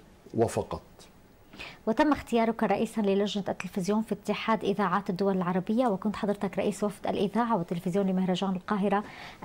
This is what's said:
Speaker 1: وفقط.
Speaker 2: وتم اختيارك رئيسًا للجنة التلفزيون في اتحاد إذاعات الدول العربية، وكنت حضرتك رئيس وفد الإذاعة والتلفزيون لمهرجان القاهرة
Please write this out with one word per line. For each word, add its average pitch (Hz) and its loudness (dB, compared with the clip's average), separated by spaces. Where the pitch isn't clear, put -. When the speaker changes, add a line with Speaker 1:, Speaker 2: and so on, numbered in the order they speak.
Speaker 1:
وفقط. 107 0
Speaker 2:
وتم 294 4
اختيارك 226 0
رئيسًا 220 0
للجنة 196 2
التلفزيون 190 -2
في 220 -4
اتحاد 208 -2
إذاعات 196 0
الدول 196 2
العربية، 185 2
وكنت 196 0
حضرتك 202 -2
رئيس - -2
وفد - -4
الإذاعة 220 0
والتلفزيون 185 0
لمهرجان 185 0
القاهرة 202 0